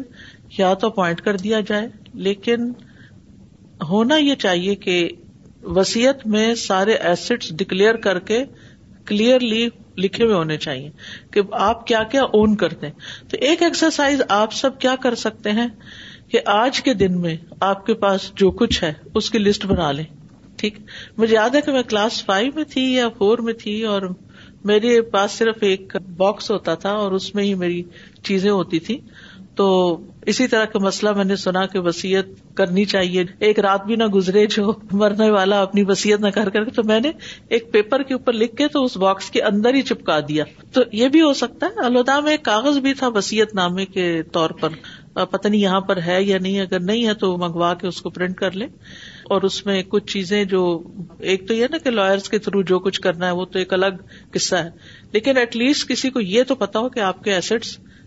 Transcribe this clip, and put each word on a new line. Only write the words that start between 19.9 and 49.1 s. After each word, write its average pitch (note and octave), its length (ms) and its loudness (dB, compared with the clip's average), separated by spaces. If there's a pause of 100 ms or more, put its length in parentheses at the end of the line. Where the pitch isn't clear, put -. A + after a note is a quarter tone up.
لیں۔ C#3+ 120 -6 (520)
ٹھیک، G#3+ 180 -4 (440)
مجھے A3 160 2
یاد A3 160 4
ہے C#4+ 100 4
کہ D4 120 0
میں C4 100 2
کلاس A3 420 -2
فائیو G#3 300 0
میں D4+ 100 -4
تھی C4 280 -2
یا B3 160 2
فور A3 300 2
میں A3+ 140 -4
تھی، A3 300 -8
اور G3+ 200 -2 (600)
میرے G#3+ 360 4
پاس G3+ 320 0
صرف A3+ 280 0
ایک F#3+ 360 0 (200)
باکس G3 340 0
ہوتا F3 240 -2
تھا F#3+ 160 -4
اور G#3 220 -2
اس F#3+ 220 -4
میں G3+ 100 0
ہی G3+ 100 0
میری F3 280 -2 (400)
چیزیں G3 280 0
ہوتی F3+ 280 0
تھی۔ A3 200 -6 (560)
تو F#3 420 2 (300)
اسی A#3 200 0
طرح A3+ 180 2
کا G#3+ 140 -2
مسئلہ G3 340 0
میں G3+ 120 0
نے G3 120 0
سنا F#3+ 300 -2
کہ F#3 120 -4
وصیت F#3 480 -2 (280)
کرنی F#3+ 300 2
چاہیے، F#3 400 0 (140)
ایک G#3+ 200 2
رات G3 280 2
بھی A3+ 100 -2
نہ A3+ 100 2
گزرے G3 400 4
جو G#3 260 0 (200)
مرنے G#3 380 2
والا G3+ 320 4
اپنی G3+ 260 2
وصیت G#3 320 2
نہ G#3 80 0
کر G3+ 220 0
کر، G#3+ 140 0
تو A#3 200 -2
میں A3 160 2
نے C#4+ 100 0 (380)
ایک A3+ 240 -2
پیپر A3 300 2
کے C4+ 120 -6
اوپر B3+ 180 0
لکھ A#3 240 -2
کے D4 120 2
تو C#4+ 160 0
اس B3 120 -4
باکس F#3+ 340 0
کے A#3 120 0
اندر G#3+ 320 2
ہی C4+ 80 2
چپکا F3 380 -2
دیا۔ D3+ 240 -2 (280)
تو B3+ 80 4 (120)
یہ A3+ 160 2
بھی D4 120 6
ہو D4+ 120 6
سکتا - 340 -4
ہے۔ G#4 180 -4
الوداع B3 360 2
میں D4+ 120 2
ایک D4+ 100 -2
کاغذ B3 360 2
بھی C4+ 160 0
تھا C4 140 -2
وصیت G#3+ 460 0
نامے F#3 320 -2
کے F3 360 -2 (100)
طور D#3+ 180 0
پر، D#3+ 180 -4 (460)
آ، F#3 100 -2
پتہ F#3+ 240 -2
نہیں G#3 120 2
یہاں F#3+ 200 2
پر F#3+ 220 -2
ہے F3+ 200 0
یا G3 160 0
نہیں، F#3+ 220 -2
اگر F#3 200 -2
نہیں G#3+ 260 0
ہے G#3+ 80 2
تو F#3+ 220 -2
منگوا F3 380 -2
کے F3 120 -8
اس E3+ 160 -8
کو F3 80 -10
پرنٹ F3+ 260 -6
کر F#3+ 140 -2
لیں۔ G3 180 -6 (560)